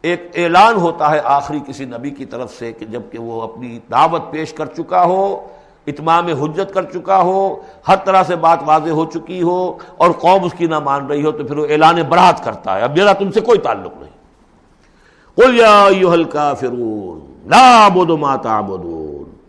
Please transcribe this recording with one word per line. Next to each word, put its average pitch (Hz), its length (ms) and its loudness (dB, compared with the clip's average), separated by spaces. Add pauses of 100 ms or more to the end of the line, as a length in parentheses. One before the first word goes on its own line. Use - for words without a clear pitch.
ایک 170 340 -6
اعلان 175 400 4
ہوتا 165 360 0
ہے 156 120 0
آخری 143 440 -2
کسی 135 180 -12
نبی 123 240 -12
کی 135 160 -14
طرف 120 280 -12
سے 117 200 -12
کہ 110 120 -16
جب 113 160 -12 (100)
کہ 117 80 -14
وہ 113 220 -10
اپنی 117 380 -14 (120)
دعوت 160 400 0
پیش 151 220 -8
کر 156 120 -10
چکا 175 400 -2
ہو، 190 420 -2 (400)
اتمام 165 400 -2
حجت 160 460 -4
کر 190 100 -2
چکا 185 380 -2
ہو، 190 380 -2 (280)
ہر 196 80 4
طرح 190 280 2
سے 175 120 -2
بات 165 300 2
واضح 156 240 0
ہو 160 160 -2
چکی 170 360 -10
ہو 180 360 -2 (200)
اور 170 140 2
قوم 180 320 2
اس 175 140 -2
کی 170 80 -2
نہ 160 140 -2
مان 139 260 -4
رہی 143 180 -4
ہو، 151 80 0
تو 151 120 -8
پھر 143 140 -8
وہ 151 120 -4
اعلان 156 260 4 (140)
براعت 180 360 2
کرتا 104 300 -6
ہے، 101 60 -2
"اب 131 160 -2
میرا 196 160 4
تم 190 180 -2
سے 214 100 0
کوئی 220 180 2
تعلق 101 400 -6
نہیں۔" - 100 -20 (1300)
"قل 247 240 4
یا 208 260 8
ایھا 185 260 4
الکافرون 120 1400 -4
لا 240 340 8
اعبد 180 260 4
ما 147 260 0
تعبدون۔" 85 1000 -8 (120)